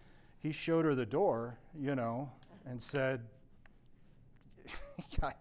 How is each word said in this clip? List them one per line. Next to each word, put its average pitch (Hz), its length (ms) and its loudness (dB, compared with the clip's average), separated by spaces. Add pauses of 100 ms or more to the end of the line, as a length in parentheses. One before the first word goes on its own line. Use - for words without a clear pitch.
(380)
He 156 120 -2
showed 165 340 2
her 147 120 6
the 123 100 2
door, 120 500 0 (220)
you 139 160 0
know, 123 380 -2 (340)
and 123 160 -8
said, 131 400 0 (1400)
<laughs> - 0 - (560)
"Yeah, 139 180 2